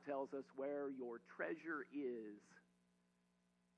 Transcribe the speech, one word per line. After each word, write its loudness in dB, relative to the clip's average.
tells 2
us, 0
"Where 2
your -2
treasure 0
is, 0